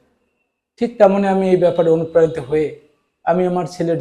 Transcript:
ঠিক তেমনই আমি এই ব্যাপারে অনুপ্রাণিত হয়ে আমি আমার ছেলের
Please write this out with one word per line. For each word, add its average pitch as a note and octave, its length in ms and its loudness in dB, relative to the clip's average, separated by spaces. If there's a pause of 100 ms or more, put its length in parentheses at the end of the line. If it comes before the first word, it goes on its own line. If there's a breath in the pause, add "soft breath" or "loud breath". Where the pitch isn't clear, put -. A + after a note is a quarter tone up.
(800)
ঠিক A#3 200 -4
তেমনই G3 360 4
আমি F#3+ 180 0
এই F3+ 120 4
ব্যাপারে E3+ 320 0
অনুপ্রাণিত E3 400 0 (120)
হয়ে D3+ 200 -2 (640)
আমি F3+ 200 0
আমার F3 240 -4
ছেলের E3+ 260 -4